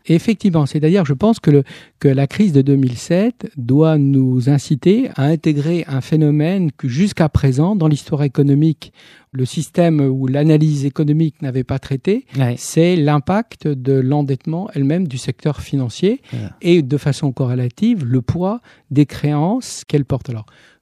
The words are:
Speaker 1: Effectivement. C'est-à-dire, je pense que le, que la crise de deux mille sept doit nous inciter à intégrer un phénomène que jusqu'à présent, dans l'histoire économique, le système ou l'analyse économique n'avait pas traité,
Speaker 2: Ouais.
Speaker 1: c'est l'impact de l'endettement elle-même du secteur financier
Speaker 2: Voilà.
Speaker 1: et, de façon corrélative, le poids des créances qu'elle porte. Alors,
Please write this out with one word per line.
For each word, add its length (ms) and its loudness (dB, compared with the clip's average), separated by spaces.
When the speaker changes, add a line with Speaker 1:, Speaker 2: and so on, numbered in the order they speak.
Speaker 1:
Effectivement. 600 0
C'est-à-dire, 380 0
je 100 -2
pense 260 0
que 100 2
le, 140 6
que 100 2
la 200 2
crise 240 0
de 100 6
deux 140 4
mille 200 0
sept 600 -2
doit 420 2
nous 500 2
inciter 680 0
à 80 -2
intégrer 640 -2
un 120 -4
phénomène 720 0
que 160 -10
jusqu'à 420 0
présent, 460 0
dans 140 2
l'histoire 340 -2
économique, 720 0
le 140 -4
système 560 0
ou 260 0
l'analyse 600 2
économique 560 -2
n'avait 200 -4
pas 160 -4
traité, 460 -4
Speaker 2:
Ouais. 180 0
Speaker 1:
c'est 400 2
l'impact 720 -2
de 240 -2
l'endettement 800 -2
elle-même 340 0
du 120 -8
secteur 420 -6
financier 640 -4
Speaker 2:
Voilà. 300 -10
Speaker 1:
et, 180 4
de 160 -2
façon 360 -2
corrélative, 760 -2
le 160 0
poids 400 -4
des 140 4
créances 840 -4
qu'elle 200 -2
porte. 240 -6
Alors, 160 -10